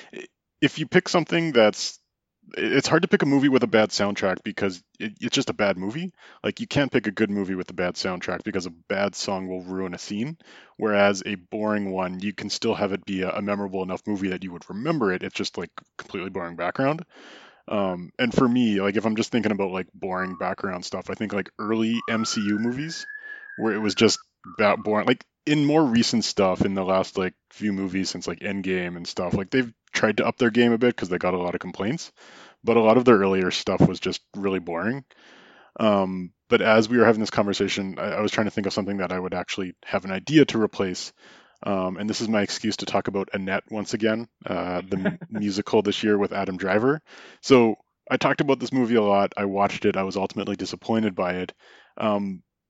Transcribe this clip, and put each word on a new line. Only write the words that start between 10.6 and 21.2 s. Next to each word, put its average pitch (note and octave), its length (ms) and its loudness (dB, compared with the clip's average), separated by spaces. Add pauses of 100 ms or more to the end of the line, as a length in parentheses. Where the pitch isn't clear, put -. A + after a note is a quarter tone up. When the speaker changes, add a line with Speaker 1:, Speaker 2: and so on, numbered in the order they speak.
Speaker 1:
Whereas G2+ 480 2
a G#2 80 -4
boring G#2 560 -4
one, F#2 300 -4
you G2+ 120 -4
can - 180 -10
still A2+ 240 -2
have G2+ 180 0
it F#2+ 120 -6
be F#2+ 180 -4
a, F#2 80 -2
a G#2 120 -4
memorable G2+ 400 -4
enough F#2 240 -6
movie G2 220 -2
that F#2 160 -4
you F#2 80 -10
would E2+ 180 -16
remember A#2 420 0
it. F2+ 120 -4
It's G2 100 -10
just, - 240 -6
like, F2 120 -8 (280)
completely - 320 -8
boring F2 260 -8
background. C3+ 480 -2 (640)
Um, F#2 520 -4
and A#2+ 140 0
for C3 160 4
me, A#2 320 2
like, G2+ 160 0
if A2 80 0
I'm A2 120 0
just A2 160 0
thinking G#2+ 200 2
about, G2 200 -2
like, F#2 200 -6
boring F#2 440 -6
background F#2 480 -6
stuff, - 260 -8
I G2 40 -6
think, G#2 180 -4